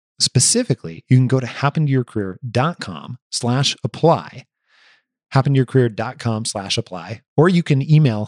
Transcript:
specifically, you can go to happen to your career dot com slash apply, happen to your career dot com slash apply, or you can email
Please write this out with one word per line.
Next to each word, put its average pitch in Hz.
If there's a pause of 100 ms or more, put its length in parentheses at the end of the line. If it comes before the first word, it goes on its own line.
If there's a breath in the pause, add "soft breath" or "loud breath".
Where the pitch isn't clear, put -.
(180)
specifically, -
you 127
can 127
go 131
to 127
happen 147
to 139
your 131
career 98 (100)
dot 143
com 95 (120)
slash 123
apply, - (840 soft breath)
happen 135
to -
your 131
career 127
dot 113
com 110
slash 98
apply, 90 (140)
or 151
you 175
can 143
email 135